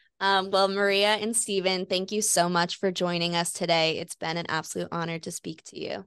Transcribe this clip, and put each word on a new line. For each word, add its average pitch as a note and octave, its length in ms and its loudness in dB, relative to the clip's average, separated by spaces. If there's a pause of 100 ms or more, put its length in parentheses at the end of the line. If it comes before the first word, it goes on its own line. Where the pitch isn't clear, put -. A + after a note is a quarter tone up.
(200)
Um, G3 320 2
well, G3 160 6
Maria G3+ 480 2
and G#3+ 200 -2
Steven, F#3 480 0
thank F#3 280 -2
you G#3+ 100 0
so F3 260 2
much F3 300 0
for G3 140 0
joining F3 420 0
us E3+ 180 0
today. E3 460 2
It's E3+ 160 -10
been E3 220 -6
an E3+ 120 -4
absolute E3 440 -4
honor E3 260 -4
to E3 140 -10
speak - 320 -12
to - 160 -14
you. - 260 -8